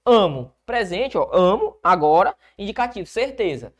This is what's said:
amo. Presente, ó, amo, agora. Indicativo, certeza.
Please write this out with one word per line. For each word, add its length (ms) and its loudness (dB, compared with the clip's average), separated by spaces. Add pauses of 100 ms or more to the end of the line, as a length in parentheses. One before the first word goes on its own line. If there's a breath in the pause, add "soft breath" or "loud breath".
amo. 460 2 (140)
Presente, 520 -4
ó, 140 0
amo, 520 2
agora. 520 2 (220 soft breath)
Indicativo, 480 -8
certeza. 760 -6